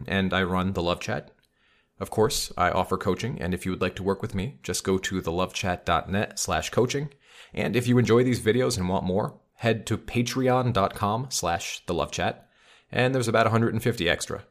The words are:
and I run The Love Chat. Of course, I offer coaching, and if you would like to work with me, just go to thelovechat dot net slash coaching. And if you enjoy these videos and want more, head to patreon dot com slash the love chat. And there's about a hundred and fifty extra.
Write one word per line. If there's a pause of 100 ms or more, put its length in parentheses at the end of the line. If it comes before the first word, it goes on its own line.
and
I
run
The
Love
Chat. (680)
Of
course,
I
offer
coaching,
and
if
you
would
like
to
work
with
me,
just
go
to
thelovechat
dot
net
slash
coaching. (440)
And
if
you
enjoy
these
videos
and
want
more, (180)
head
to
patreon
dot
com
slash
the
love
chat. (420)
And
there's
about
a
hundred
and
fifty
extra.